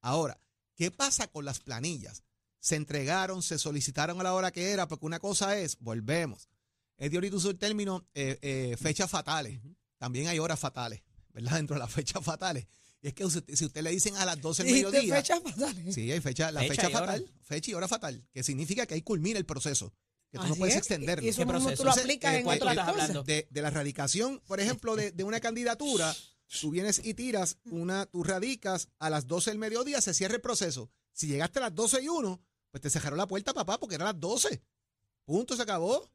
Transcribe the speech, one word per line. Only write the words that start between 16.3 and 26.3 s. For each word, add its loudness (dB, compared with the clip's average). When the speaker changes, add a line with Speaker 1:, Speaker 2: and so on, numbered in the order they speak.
Speaker 1:
la 0
Speaker 2:
Fecha 2
Speaker 1:
fecha 4
Speaker 2:
y -2
hora. 2
Speaker 1:
fatal, -2
fecha -4
y -4
hora -2
fatal, -4
que -6
significa -2
que -6
ahí -2
culmina 0
el -2
proceso, -4
que -10
tú -4
no 0
Speaker 3:
Así -2
Speaker 1:
puedes 6
Speaker 3:
es. 4
Speaker 1:
extenderlo. -2
Speaker 3:
Y 2
eso -2
Speaker 2:
¿Qué 4
Speaker 3:
mismo 0
tú 2
Speaker 2:
proceso? 0
Speaker 3:
lo 4
Speaker 1:
Entonces, 6
Speaker 3:
aplicas 2
Speaker 1:
eh, 4
Speaker 3:
en -2
Speaker 2:
¿Cuánto 2
Speaker 3:
otras 4
Speaker 2:
estás 0
Speaker 3:
cosas. 0
Speaker 2:
hablando? -2
Speaker 1:
de, 0
de -4
la 0
radicación, 0
por -4
ejemplo, 0
de, -2
de -4
una -2
candidatura, 0